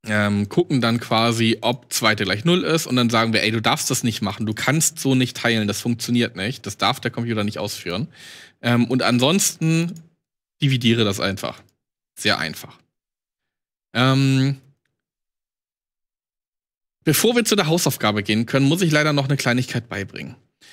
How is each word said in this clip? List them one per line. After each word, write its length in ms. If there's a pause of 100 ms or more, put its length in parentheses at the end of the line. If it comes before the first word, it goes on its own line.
ähm, 440
gucken 320
dann 180
quasi, 640
ob 320
zweite 320
gleich 180
null 200
ist 240
und 100
dann 120
sagen 220
wir, 120
„Ey, 80
du 100
darfst 280
das 140
nicht 180
machen, 240
du 80
kannst 460
so 160
nicht 220
teilen, 300
das 120
funktioniert 560
nicht, 300
das 120
darf 220
der 120
Computer 340
nicht 120
ausführen.“ 520 (520)
Ähm, 240
und 160
ansonsten 920 (680)
dividiere 440
das 160
einfach. 420 (520)
Sehr 220
einfach. 400 (1160)
Ähm, 640 (2500)
bevor 320
wir 100
zu 100
der 100
Hausaufgabe 560
gehen 240
können, 220
muss 140
ich 100
leider 220
noch 120
eine 120
Kleinigkeit 520
beibringen. 460 (380)